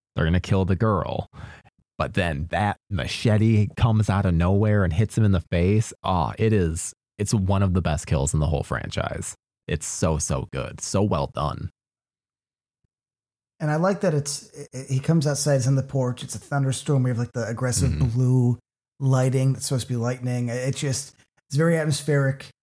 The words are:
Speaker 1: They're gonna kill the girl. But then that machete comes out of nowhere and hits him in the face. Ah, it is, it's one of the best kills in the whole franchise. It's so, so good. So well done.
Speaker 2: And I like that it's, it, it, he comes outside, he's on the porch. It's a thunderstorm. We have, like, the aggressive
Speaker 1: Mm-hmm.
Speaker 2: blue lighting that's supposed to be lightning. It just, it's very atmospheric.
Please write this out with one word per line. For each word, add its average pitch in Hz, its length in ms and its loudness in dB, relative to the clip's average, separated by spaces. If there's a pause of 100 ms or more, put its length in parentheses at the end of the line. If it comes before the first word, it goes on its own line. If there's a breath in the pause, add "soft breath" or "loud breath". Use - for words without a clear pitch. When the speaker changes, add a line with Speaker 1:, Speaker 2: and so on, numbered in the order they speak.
(140)
Speaker 1:
They're - 100 0
gonna 85 160 4
kill 95 240 2
the 90 120 2
girl. 101 520 0 (680 loud breath)
But - 160 -4
then 82 360 -2
that 98 260 0 (140)
machete 104 840 2
comes 110 340 4
out 101 160 2
of 87 80 2
nowhere 101 500 4
and 82 80 0
hits 104 260 0
him 110 60 4
in 101 80 4
the 87 80 2 (100)
face. 92 420 2 (120)
Ah, 85 340 0
it 110 140 2
is, 82 400 0 (260)
it's 104 160 -2
one 98 280 2
of 95 120 2
the 90 80 2
best 80 240 -2
kills 71 280 0
in 78 60 2
the 76 60 2
whole 73 160 0
franchise. - 720 -6 (320)
It's 80 200 -4
so, 80 320 0
so 69 340 -4
good. - 280 -8
So - 220 -2
well 87 320 0
done. 69 360 -4 (1900)
Speaker 2:
And 151 120 -2
I 151 60 0
like 185 260 0
that 180 100 2
it's, - 380 -4
it, - 220 -14
it, 131 180 -10
he 131 100 2
comes 160 260 2
outside, 143 280 0
he's 123 120 2
on 135 100 4
the 131 60 2
porch. 127 400 -2
It's - 120 -10
a 107 40 -10
thunderstorm. 135 640 0
We 123 80 2
have, 113 80 -2
like, 120 140 -4
the 117 160 -4
aggressive 120 420 0
Speaker 1:
Mm-hmm. 123 180 0
Speaker 2:
blue 123 500 2 (420)
lighting 131 540 2
that's - 120 -8
supposed 127 200 -2
to 127 60 -4
be 120 40 -2
lightning. 123 540 -4
It 127 260 -4
just, - 380 -4 (340 soft breath)
it's 135 80 -6
very 165 220 2
atmospheric. 143 680 -2 (140)